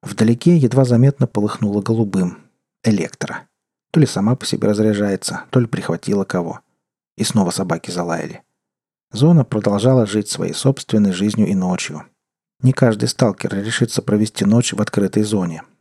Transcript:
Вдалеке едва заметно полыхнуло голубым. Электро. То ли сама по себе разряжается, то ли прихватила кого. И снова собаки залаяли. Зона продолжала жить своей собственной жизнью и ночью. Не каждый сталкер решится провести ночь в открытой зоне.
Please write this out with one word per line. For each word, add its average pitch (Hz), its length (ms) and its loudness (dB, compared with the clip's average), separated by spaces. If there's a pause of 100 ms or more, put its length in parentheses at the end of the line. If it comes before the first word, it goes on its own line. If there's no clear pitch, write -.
Вдалеке 120 560 2
едва 131 260 4
заметно 123 440 4
полыхнуло 104 560 -2
голубым. 98 560 -2 (440)
Электро. - 640 -4 (440)
То - 80 2
ли 139 80 6
сама 107 280 0
по - 120 -10
себе - 220 -2
разряжается, 104 840 -2
то 127 80 4
ли 117 80 0
прихватила - 560 -4
кого. 87 380 -6 (560)
И - 60 -2
снова 104 280 0
собаки - 400 -4
залаяли. 87 500 -6 (720)
Зона 147 320 4
продолжала 107 640 2
жить 101 220 -2
своей 87 240 -6
собственной 110 580 0
жизнью 101 360 0
и 98 60 0
ночью. 90 520 -4 (580)
Не 131 100 4
каждый 113 360 0
сталкер - 440 -2
решится 107 480 -2
провести 104 420 0
ночь 110 300 2
в 101 80 -4
открытой 101 400 0
зоне. 95 400 -2 (200)